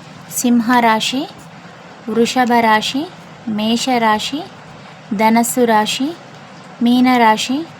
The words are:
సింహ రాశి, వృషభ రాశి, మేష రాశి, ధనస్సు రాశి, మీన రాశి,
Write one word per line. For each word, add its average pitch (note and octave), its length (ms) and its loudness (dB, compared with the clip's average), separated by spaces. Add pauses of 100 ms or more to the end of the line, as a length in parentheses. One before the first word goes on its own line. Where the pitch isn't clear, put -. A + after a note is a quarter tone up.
(360)
సింహ A#3+ 420 2
రాశి, A#3 500 0 (800)
వృషభ A#3 440 0
రాశి, A#3 540 0 (420)
మేష A3 400 -4
రాశి, A#3 540 -2 (720)
ధనస్సు A3+ 460 2
రాశి, A#3 520 0 (720)
మీన B3 340 2
రాశి, A#3+ 480 0 (160)